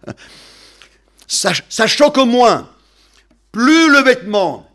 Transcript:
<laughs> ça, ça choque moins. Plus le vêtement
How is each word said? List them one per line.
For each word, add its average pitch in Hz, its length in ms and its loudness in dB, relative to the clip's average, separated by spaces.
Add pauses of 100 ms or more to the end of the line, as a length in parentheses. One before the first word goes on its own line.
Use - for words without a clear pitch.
<laughs> 110 60 -14 (1120)
ça, - 260 -4 (160)
ça 220 180 -4
choque 294 320 0
moins. 240 520 2 (800)
Plus 302 400 2
le 285 120 4
vêtement 208 720 -2